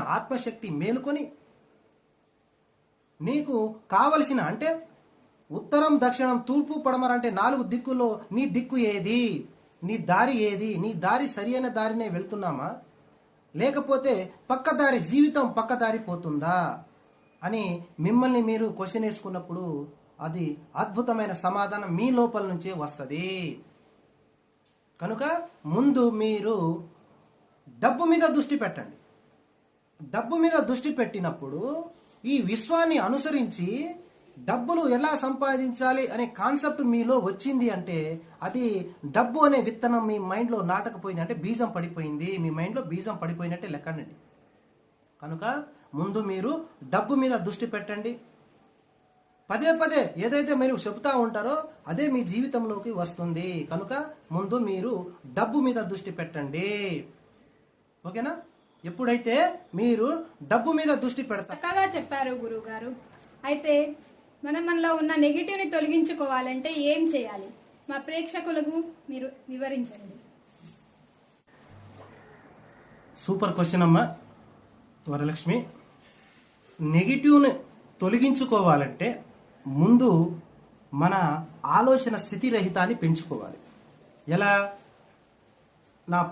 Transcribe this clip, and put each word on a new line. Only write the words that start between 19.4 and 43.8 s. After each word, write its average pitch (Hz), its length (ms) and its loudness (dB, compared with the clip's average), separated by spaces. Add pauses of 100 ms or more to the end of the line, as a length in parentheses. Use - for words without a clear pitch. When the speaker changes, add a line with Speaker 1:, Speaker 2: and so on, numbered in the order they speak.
Speaker 1:
అది 165 200 -4 (360)
అద్భుతమైన 220 520 -2 (100)
సమాధానం 202 540 -2
మీ 233 80 2 (120)
లోపల 233 340 2
నుంచే 180 200 -6 (120)
వస్తది. 147 460 -6 (1700)
కనుక 220 220 -4 (500)
ముందు 254 300 6 (180)
మీరు 214 340 0 (1300)
డబ్బు 277 280 4
మీద 330 120 6 (120)
దృష్టి 285 260 0
పెట్టండి. 160 340 -6 (1200)
డబ్బు 240 220 -2 (100)
మీద 330 100 4 (140)
దృష్టి 254 300 -2
పెట్టినప్పుడు 170 600 -4 (720)
ఈ 285 40 2 (160)
విశ్వాన్ని 330 460 2 (100)
అనుసరించి 254 600 -2 (800)
డబ్బులు 247 340 0 (140)
ఎలా 302 140 2 (120)
సంపాదించాలి 262 880 0
అనే 240 120 -2 (120)
కాన్సెప్ట్ 285 440 0 (120)
మీలో 233 240 4 (100)
వచ్చింది 240 480 0
అంటే 180 220 -4 (500)
అది 247 160 -2 (540)
డబ్బు 240 300 2
అనే 277 200 6
విత్తనం 233 440 0
మీ 214 60 0 (140)
మైండ్లో 226 280 0 (120)
నాటకపోయింది, 190 540 -4
అంటే 226 180 -4
బీజం 226 320 -2
పడిపోయింది, 165 540 -6 (140)
మీ 160 160 0
మైండ్లో 220 240 -4 (100)
బీజం 190 300 -6
పడిపోయినట్టే 175 520 -6
లెక్కనండి. 147 400 -10 (1080)